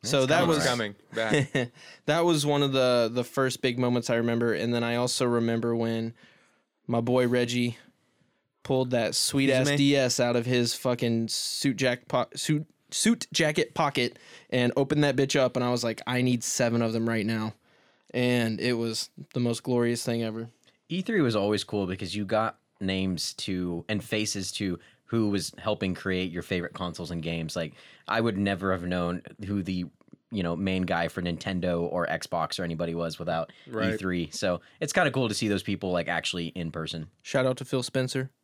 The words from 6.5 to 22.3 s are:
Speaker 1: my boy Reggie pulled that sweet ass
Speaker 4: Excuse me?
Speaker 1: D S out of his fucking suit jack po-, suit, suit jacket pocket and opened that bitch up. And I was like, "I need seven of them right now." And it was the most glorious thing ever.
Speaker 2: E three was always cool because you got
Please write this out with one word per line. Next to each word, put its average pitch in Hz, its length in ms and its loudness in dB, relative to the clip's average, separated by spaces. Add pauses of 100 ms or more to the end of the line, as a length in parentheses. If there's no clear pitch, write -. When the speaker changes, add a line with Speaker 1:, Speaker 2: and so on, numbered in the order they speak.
Speaker 1:
my 120 120 2
boy 123 280 2
Reggie 120 500 0 (840)
pulled 131 280 0
that 117 240 2
sweet 135 360 2
ass 131 180 4
Speaker 4:
Excuse 143 120 2
me? 139 100 6
Speaker 1:
D 143 60 4
S 127 240 2
out 120 160 2
of 117 100 0
his 123 280 2
fucking 117 540 0
suit - 480 -2
jack 123 320 0
po-, 123 260 2
suit, 151 320 0 (240)
suit - 420 0
jacket 156 420 0
pocket 139 440 0 (320)
and 123 260 2
opened 147 280 4
that 139 120 2
bitch 135 220 2
up. 127 180 2
And 123 80 0
I 123 60 2
was 123 140 0
like, 113 220 -2
"I 123 160 0
need 123 200 2
seven 117 400 2
of 113 100 0
them 113 160 0
right 113 180 0
now." 110 280 -2 (600)
And 120 460 2
it 123 140 2
was 113 340 -4 (240)
the 131 80 -2
most 117 220 0
glorious 120 420 0
thing 117 180 -2
ever. 113 280 -6 (400)
Speaker 2:
E 170 100 -2
three 190 220 2
was 117 120 4
always 104 300 2
cool 101 220 -2
because 92 280 -6
you 104 120 -4
got 110 320 0 (220)